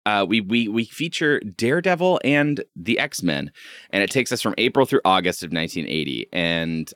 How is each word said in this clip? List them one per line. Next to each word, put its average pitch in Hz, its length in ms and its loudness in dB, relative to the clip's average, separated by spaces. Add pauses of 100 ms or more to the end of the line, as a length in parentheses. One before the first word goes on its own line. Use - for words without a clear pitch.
uh, 101 200 2
we, 110 140 2
we, 113 260 0
we 110 180 -2
feature 151 560 -2
Daredevil 170 840 0
and 147 400 2 (120)
the 87 220 -2
X-Men, 82 540 -2 (400)
and 98 100 2
it 95 80 2
takes 123 220 0
us 120 100 -4
from - 160 -2
April 117 300 4
through - 180 4
August 92 380 4
of 80 80 -8
nineteen 82 360 -4
eighty. 69 460 -2
And 82 640 -2